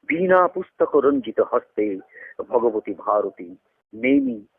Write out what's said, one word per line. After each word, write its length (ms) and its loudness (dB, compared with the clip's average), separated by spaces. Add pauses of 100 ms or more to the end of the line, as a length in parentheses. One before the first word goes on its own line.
বীণা 400 2
পুস্তক 480 -4
রঞ্জিত 440 2
হস্তে, 580 -2 (500)
ভগবতী 460 0
ভারতী 640 -4 (380)
নেমি 520 0 (140)